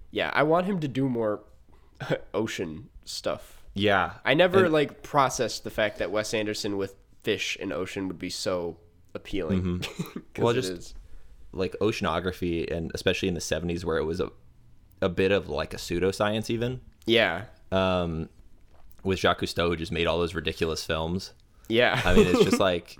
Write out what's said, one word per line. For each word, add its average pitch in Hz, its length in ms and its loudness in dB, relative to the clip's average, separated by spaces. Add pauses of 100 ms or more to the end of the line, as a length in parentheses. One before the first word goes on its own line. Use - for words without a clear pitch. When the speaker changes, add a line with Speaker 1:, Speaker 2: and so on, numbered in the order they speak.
(120)
Speaker 1:
Yeah, 87 220 0
I 135 100 2
want 170 240 2
him 196 140 -2
to 151 60 -2
do 131 220 0
more 113 340 0 (560)
<laughs> - 340 -4
ocean 104 560 -4 (160)
stuff. - 580 -8 (100)
Speaker 2:
Yeah. 98 400 4 (120)
Speaker 1:
I 127 80 4
never, 180 320 6
Speaker 2:
And 160 80 2
Speaker 1:
like, 151 300 0
processed 127 600 2
the - 60 -8
fact 107 300 0
that 92 120 -2
Wes 104 220 0
Anderson 107 440 -2
with 95 180 -4 (280)
fish - 380 -2
and 95 100 -6
ocean 92 360 -4
would 87 100 -8
be 90 140 -8
so 87 460 -4 (360)
appealing. 92 480 -2
Speaker 2:
Mm-hmm. 90 580 -6
Speaker 1:
<laughs> - 140 -20
'Cause - 100 -4
Speaker 2:
Well, 117 60 4
Speaker 1:
it 120 60 2
Speaker 2:
just 95 160 -2
Speaker 1:
is. 87 220 -12 (580)
Speaker 2:
like, 90 280 -4
oceanography, 87 920 0
and 82 240 -4
especially - 320 0
in 90 80 0
the 82 60 -6
seventies 85 440 -4
where 82 120 0
it 71 60 0
was 82 160 -2
a, - 120 -4 (680)
a 95 80 2
bit 95 220 2
of, 98 160 2
like, 76 280 -4
a - 20 -8
pseudoscience 104 720 0
even. 120 320 -2 (240)
Speaker 1:
Yeah. 104 400 4 (260)
Speaker 2:
Um, 90 580 0 (720)
with 95 160 0
Jacques 87 220 4
Cousteau, 85 260 0
who 87 80 2
just 82 160 -6
made 82 160 0
all 82 100 2
those 85 160 0
ridiculous 80 500 -4
films. 82 500 -4 (340)
Speaker 1:
Yeah. 113 360 2
Speaker 2:
I 90 120 6
mean, 208 120 10
it's 214 160 6
just - 160 2
Speaker 1:
<laughs> 95 120 4
Speaker 2:
like, - 280 -6